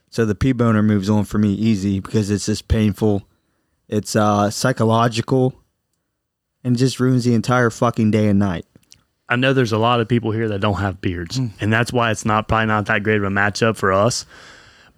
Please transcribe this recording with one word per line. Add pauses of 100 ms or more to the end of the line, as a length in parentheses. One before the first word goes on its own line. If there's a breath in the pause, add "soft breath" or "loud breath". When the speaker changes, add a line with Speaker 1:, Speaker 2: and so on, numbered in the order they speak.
(100)
Speaker 1:
So
the
P
boner
moves
on
for
me
easy
because
it's
just
painful. (680)
It's,
uh,
psychological (1080)
and
just
ruins
the
entire
fucking
day
and
night. (640)
Speaker 2:
I
know
there's
a
lot
of
people
here
that
don't
have
beards,
Speaker 3:
Mm. (100)
Speaker 2:
and
that's
why
it's
not,
probably
not
that
great
of
a
matchup
for
us. (720 loud breath)